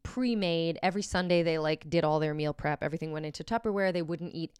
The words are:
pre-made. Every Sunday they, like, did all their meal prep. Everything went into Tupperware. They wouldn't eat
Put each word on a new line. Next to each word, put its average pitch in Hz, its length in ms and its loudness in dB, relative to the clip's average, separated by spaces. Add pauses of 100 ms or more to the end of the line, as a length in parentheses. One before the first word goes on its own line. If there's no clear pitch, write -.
pre-made. 180 800 0
Every 190 180 0
Sunday 180 400 2
they, 160 160 2
like, 156 320 -2
did 165 140 4
all 151 160 4
their 151 160 0
meal 151 180 0
prep. 151 300 -2
Everything 160 280 -4
went 156 140 -6
into 151 180 -10
Tupperware. 196 480 0
They 170 120 0
wouldn't 165 320 -6
eat 160 240 -6